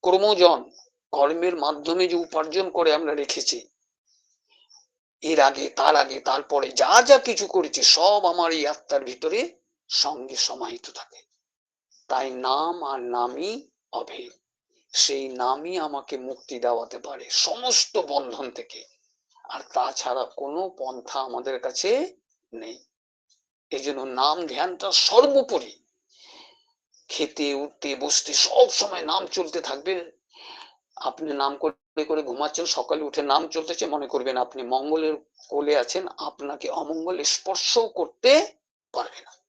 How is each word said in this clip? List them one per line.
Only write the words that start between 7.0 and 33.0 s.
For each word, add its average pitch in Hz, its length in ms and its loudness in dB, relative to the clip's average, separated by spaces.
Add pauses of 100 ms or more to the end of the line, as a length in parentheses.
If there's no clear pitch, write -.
যা 262 160 10
কিছু 208 280 -2
করেছি, 156 360 0
সব 196 440 6
আমার 170 260 2
এই 151 140 0
আত্মার 143 380 -2
ভিতরে 160 540 -4 (300)
সঙ্গে 135 480 -4
সমাহিত 117 540 -6
থাকে। - 320 -20 (840)
তাই 135 220 -2
নাম 143 540 -2
আর 135 160 -4
নামই 127 680 -4 (220)
অভেদ, - 400 -10 (600)
সেই 135 360 0
নামই 135 500 -4
আমাকে 143 400 -8
মুক্তি 127 420 -12
দেওয়াতে 120 380 -2
পারে - 320 -14
সমস্ত - 680 0
বন্ধন 127 520 -4
থেকে, - 340 -16 (600)
আর - 160 -12 (140)
তাছাড়া 127 500 -2
কোনো 151 540 -8
পন্থা 131 420 -8
আমাদের 127 400 -6
কাছে 226 560 -2 (360)
নেই। - 320 -16 (840)
এই 143 80 -6
জন্য 135 220 -6
নাম 135 460 0
ধ্যানটা 175 460 -4
সর্বোপরি, 254 920 4 (1200)
খেতে 143 460 -4
উঠতে 143 420 -6
বসতে 143 380 -2
সব - 360 6
সময় 190 320 -4
নাম 175 240 -4
চলতে 170 340 -6
থাকবে। 170 520 -6 (840)
আপনি 151 360 -8
নাম 139 240 -2
করে - 480 -6
করে 156 180 -2
ঘুমাচ্ছেন, 143 420 -4
সকালে 156 380 -2